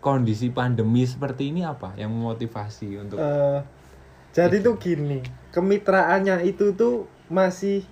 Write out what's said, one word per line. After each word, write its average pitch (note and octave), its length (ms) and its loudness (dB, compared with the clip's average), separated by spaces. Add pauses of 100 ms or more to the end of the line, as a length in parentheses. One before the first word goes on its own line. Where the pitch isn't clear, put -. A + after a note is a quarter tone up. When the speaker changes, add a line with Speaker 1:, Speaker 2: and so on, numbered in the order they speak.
Speaker 1:
kondisi B2 480 0
pandemi B2 560 2
seperti C3+ 480 -6
ini F3+ 80 -2
apa A#2+ 320 -10
yang G#2+ 160 -8
memotivasi A2 880 -8
untuk G#2 240 -6
Speaker 2:
Eh, C#3+ 400 0 (720)
jadi F3 240 4
Speaker 1:
itu? G3 80 2
Speaker 2:
tuh A#3 80 2
gini, D3 480 -2 (320)
kemitraannya F#3+ 880 2
itu G3 320 2
tuh A#3 320 0 (240)
masih F#3+ 600 0